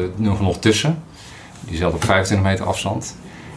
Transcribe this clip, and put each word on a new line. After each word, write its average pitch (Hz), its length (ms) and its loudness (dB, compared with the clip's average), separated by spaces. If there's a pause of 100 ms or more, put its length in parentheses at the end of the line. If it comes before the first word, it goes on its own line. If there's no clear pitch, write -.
(160)
nog, 101 240 2
nog 95 180 2
tussen. 147 440 2 (580)
Die - 160 -8
zat 85 180 2
op 80 100 -2
vijfentwintig 98 420 4
meter 95 200 2
afstand. - 500 -2 (400)